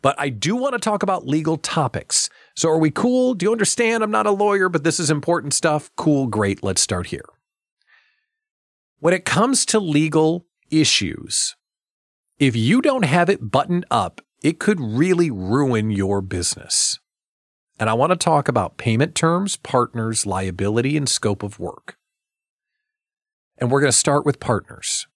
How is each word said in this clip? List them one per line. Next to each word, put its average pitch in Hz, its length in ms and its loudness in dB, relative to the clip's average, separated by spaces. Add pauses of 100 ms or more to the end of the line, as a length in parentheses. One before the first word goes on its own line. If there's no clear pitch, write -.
But 139 180 2
I 143 120 -4
do 131 260 -2
want 262 180 -2
to 240 40 -4
talk 208 240 0
about 190 240 -2
legal 156 320 -2
topics. - 720 -4 (260)
So 165 140 0
are 160 80 2
we 156 120 4
cool? 254 440 2
Do 175 100 -4
you 214 80 2
understand 226 500 0
I'm 214 80 -2
not 214 160 0
a 208 60 2
lawyer, 196 380 2
but 156 140 -2
this 165 160 0
is 147 100 -2
important 147 420 0
stuff? 151 440 0
Cool, 139 300 2
great. 107 360 0
Let's 95 180 -2
start 90 280 -2
here. - 200 -10 (1700)
When 170 140 2
it 175 120 -6
comes 240 400 2
to 220 140 2
legal 160 680 2 (240)
issues, - 840 0 (840)
if 127 180 2
you 135 240 4
don't 262 240 2
have 170 240 2
it 117 220 -2
buttoned 175 400 0
up, 98 320 -2 (180)
it - 200 0
could 208 200 0
really 156 520 0
ruin 110 580 0
your 98 300 0
business. 92 800 -4 (800)
And 110 100 2
I 113 40 2
want 139 160 2
to 185 60 2
talk 156 320 2
about 110 280 -2
payment 123 400 0
terms, 180 400 0
partners, 113 680 -2
liability, 98 680 -2
and 143 120 -2
scope - 340 -2
of 101 160 -10
work. - 380 -14 (1600)
And 120 140 -2
we're 139 100 4
gonna 139 120 4
start 143 320 2
with 143 140 0
partners. - 760 -4